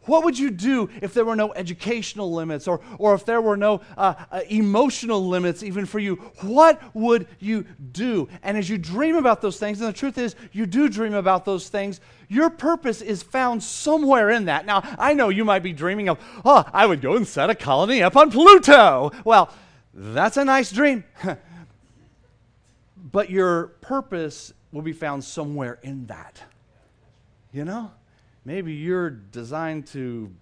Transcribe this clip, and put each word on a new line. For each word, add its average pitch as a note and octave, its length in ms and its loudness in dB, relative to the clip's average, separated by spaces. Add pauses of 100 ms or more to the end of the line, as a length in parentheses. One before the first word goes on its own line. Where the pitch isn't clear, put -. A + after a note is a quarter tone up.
what D#4+ 220 2
would D4 140 0
you C4+ 120 -2
do A3 400 -2 (100)
if G3 140 -10
there A#3 100 2
were A3+ 120 -2
no G#3+ 180 -2
educational F#3 800 -8
limits D#3+ 340 -8
or, E3+ 140 -4 (160)
or G#3 160 4
if F#3+ 100 -2
there A#3 160 0
were G#3+ 160 0
no, G#3 240 0 (160)
uh, F#3+ 160 2 (180)
uh, F#3 200 -8
emotional G#3+ 760 0
limits F3+ 360 -2
even G3 240 -8
for G#3+ 140 -8
you? G3 160 -4 (260)
What C4+ 520 2
would A3+ 320 0 (140)
you G#3 240 -6 (280)
do? F#3+ 360 -4 (140)
And G#3 160 -6
as F#3 100 -6
you G#3+ 80 -6
dream G#3 400 -2
about B3+ 240 2
those G3+ 180 -4
things, G#3 220 -8
and A#3 80 -4
the G#3 60 -6
truth C4+ 240 -6
is, A#3+ 180 -6 (160)
you G#3 140 -6
do B3 240 0
dream G#3+ 240 -4
about F#3 320 0
those F#3+ 240 -6
things, G3+ 320 -8 (260)
your D4 220 0
purpose D#4+ 500 -4
is G3+ 220 -6
found B3 400 -4
somewhere C#4 680 2
in A3+ 160 2
that. D#3 220 -2
Now, G3 160 0 (160)
I C#4+ 160 2
know B3 160 2
you G3+ 160 -2
might G3 160 2
be F3+ 100 -8
dreaming F3+ 380 -4
of, D3+ 80 -4 (260)
"Oh, C4 180 8 (120)
I G3 100 6
would F3+ 160 2
go D3+ 160 0
and A3+ 100 -2
set D3+ 220 -2
a A3 60 0
colony F#3+ 480 0
up F3+ 140 2
on D4+ 140 8
Pluto." A#3+ 840 8 (120)
Well, G#3+ 240 6 (460)
that's A2+ 420 -4
a C#4 80 0
nice C4+ 260 0
dream. B3+ 340 0 (200)
<laughs> F3+ 140 -8 (1700)
But G3 200 -2
your F3+ 380 0 (120)
purpose F#3+ 720 -8 (200)
will D3+ 100 -12
be D#3+ 100 -8
found D3 320 -8
somewhere C#3+ 580 -10
in C3+ 260 -14
that. - 340 -20 (1080)
You C#3+ 140 -12
know? G#3 260 -10 (540)
Maybe E3 300 -10
you're E3+ 360 -6
designed C3 800 -12
to A#2+ 420 -10 (120)